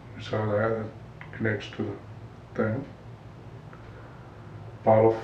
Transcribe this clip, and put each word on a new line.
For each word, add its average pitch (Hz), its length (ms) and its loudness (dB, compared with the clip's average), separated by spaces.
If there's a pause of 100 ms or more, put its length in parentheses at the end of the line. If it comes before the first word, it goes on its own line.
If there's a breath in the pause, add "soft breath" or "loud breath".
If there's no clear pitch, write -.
(160)
We - 60 -10
saw 107 240 0
that. 104 220 4
That 110 180 2 (460)
connects 107 380 0
to - 120 -4
the - 800 -4
thing. 110 220 2 (2000 loud breath)
Bottle 110 400 10